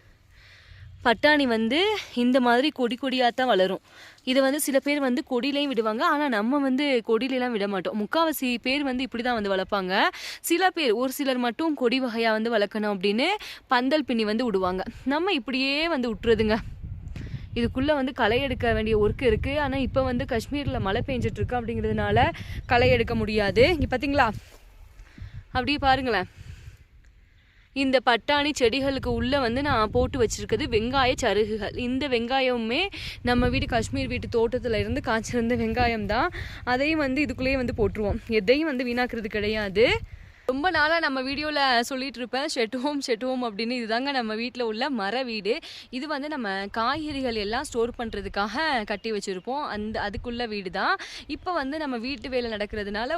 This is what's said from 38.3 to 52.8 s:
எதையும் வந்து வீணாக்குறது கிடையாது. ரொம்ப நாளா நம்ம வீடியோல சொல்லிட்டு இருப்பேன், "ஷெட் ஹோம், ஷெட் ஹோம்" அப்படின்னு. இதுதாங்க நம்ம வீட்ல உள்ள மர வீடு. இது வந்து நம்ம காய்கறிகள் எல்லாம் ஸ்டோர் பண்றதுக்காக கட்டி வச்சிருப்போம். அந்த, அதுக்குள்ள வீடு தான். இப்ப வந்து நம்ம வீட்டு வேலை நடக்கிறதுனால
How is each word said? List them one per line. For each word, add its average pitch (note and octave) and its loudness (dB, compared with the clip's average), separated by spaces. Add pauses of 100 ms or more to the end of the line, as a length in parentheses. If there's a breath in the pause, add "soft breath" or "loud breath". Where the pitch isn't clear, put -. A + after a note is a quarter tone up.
எதையும் C#4+ 4
வந்து B3 -2
வீணாக்குறது A3+ -2
கிடையாது. G#3 2 (640 loud breath)
ரொம்ப C#4 0
நாளா D#4 4
நம்ம C#4 0
வீடியோல D4 -2 (280)
சொல்லிட்டு C4 -6
இருப்பேன், C4 -4
"ஷெட் A3+ -2
ஹோம், D4 -2
ஷெட் A3+ -2
ஹோம்" B3+ -2
அப்படின்னு. A3+ -4
இதுதாங்க A#3 -2
நம்ம A3 -2
வீட்ல B3 -4
உள்ள A3 -4 (160)
மர G#3 -2
வீடு. G#3+ -2 (440 loud breath)
இது C4 -6
வந்து C#4+ -6
நம்ம A#3+ -4 (260)
காய்கறிகள் C4 -2
எல்லாம் A3+ -2
ஸ்டோர் A#3 -2
பண்றதுக்காக G#3 -4 (260)
கட்டி G#3+ -4
வச்சிருப்போம். G#3 -6 (120)
அந்த, G#3+ -6 (120)
அதுக்குள்ள A#3 -6
வீடு G3 -6
தான். A#3+ 0 (420 loud breath)
இப்ப F4+ -6
வந்து C#4 -4
நம்ம C4 -4
வீட்டு C4+ -8
வேலை A#3+ -2
நடக்கிறதுனால G#3 -4